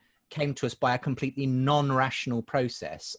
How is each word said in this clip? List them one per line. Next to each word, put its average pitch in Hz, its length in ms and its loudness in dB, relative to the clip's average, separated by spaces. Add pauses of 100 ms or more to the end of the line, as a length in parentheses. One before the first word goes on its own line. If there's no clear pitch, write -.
(320)
came 147 240 -2
to - 100 -4
us 120 80 -2
by 127 220 2
a - 20 0
completely 135 480 -2
non-rational 131 960 2
process, 113 760 -4